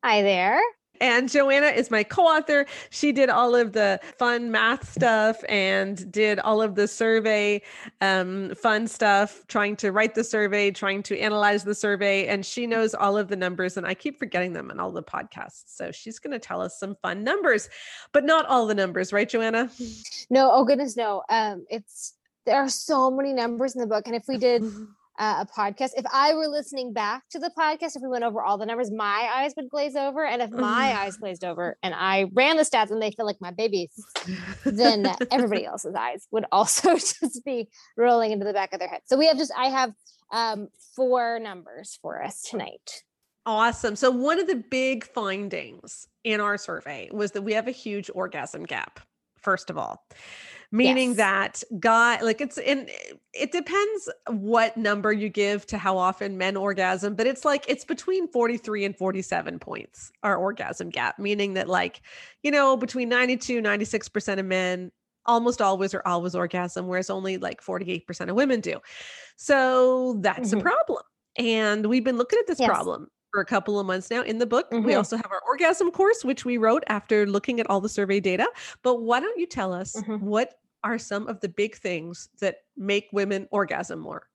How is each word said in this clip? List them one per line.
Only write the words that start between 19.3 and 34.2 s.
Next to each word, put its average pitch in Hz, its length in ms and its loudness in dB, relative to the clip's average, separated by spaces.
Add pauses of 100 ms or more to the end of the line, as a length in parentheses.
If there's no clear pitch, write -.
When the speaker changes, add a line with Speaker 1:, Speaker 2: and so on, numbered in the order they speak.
Speaker 1:
No, 262 220 6
oh 254 140 8
goodness, 254 320 2
no. 208 320 -2
Um, 208 400 0
it's, - 460 -10 (300)
there 233 120 4
are 277 100 2
so 262 420 2
many 277 220 -2
numbers 240 420 -2
in 254 60 -8
the 240 80 -2
book. 208 180 -2
And 233 120 -4
if 226 100 -6
we 262 100 -2
did 240 260 4
Speaker 2:
<laughs> 220 100 -6 (460)
Speaker 1:
uh, 208 240 0
a - 160 -12
podcast, 208 380 -2
if 214 160 -6
I 285 200 6
were 311 140 0
listening 269 460 -6
back 220 380 -4
to 339 80 -10
the 311 200 -6
podcast, 311 380 -2
if 247 40 -12
we 262 60 -8
went 311 160 -2
over 220 180 -2
all 196 160 0
the 214 80 -6
numbers, 233 240 -2
my 214 460 -2
eyes 269 220 0
would 262 120 -10
glaze 285 280 -4
over. 277 280 -2
And 247 160 -2
if 233 80 -2
my 240 440 0
Speaker 2:
<sighs> 214 40 -2
Speaker 1:
eyes 196 200 -6
glazed 190 260 -10
over 175 400 -4
and 185 100 -4
I 190 380 2
ran 262 240 4
the 311 80 4
stats 220 260 2
and 220 120 -2
they 214 100 -2
feel 220 140 -4
like 208 160 -2
my 180 100 -8
babies, 190 380 0 (760)